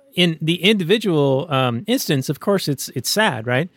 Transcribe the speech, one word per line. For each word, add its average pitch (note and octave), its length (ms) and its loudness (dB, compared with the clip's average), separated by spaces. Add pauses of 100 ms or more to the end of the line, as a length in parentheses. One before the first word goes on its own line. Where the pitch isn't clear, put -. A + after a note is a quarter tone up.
(140)
in E3+ 280 2
the D#3+ 220 -2
individual, F3 880 2
um, B2+ 360 0
instance, - 420 -2
of D3 100 -4
course, G3 300 0
it's, C#3 200 -4
it's - 200 -6
sad, E3 380 0
right? C3 300 0